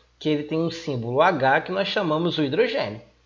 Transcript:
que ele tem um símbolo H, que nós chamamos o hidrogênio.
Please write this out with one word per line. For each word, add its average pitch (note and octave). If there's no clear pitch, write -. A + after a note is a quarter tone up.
que -
ele D3
tem D#3+
um E3
símbolo B2+
H, D3+
que F3+
nós F#3+
chamamos E3+
o D3+
hidrogênio. C3+